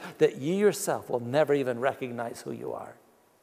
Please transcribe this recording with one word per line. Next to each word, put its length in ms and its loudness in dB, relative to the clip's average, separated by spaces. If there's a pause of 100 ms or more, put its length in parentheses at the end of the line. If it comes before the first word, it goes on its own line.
(180)
that 200 4
you 160 -2
yourself 560 2
will 120 0
never 320 2
even 260 0
recognize 640 -4
who 100 -10
you 220 -6
are. 220 -12 (480)